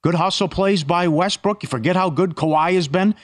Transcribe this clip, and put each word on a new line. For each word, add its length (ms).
Good 140
hustle 320
plays 360
by 240
Westbrook. 540
You 80
forget 260
how 140
good 240
Kawhi 400
has 140
been 360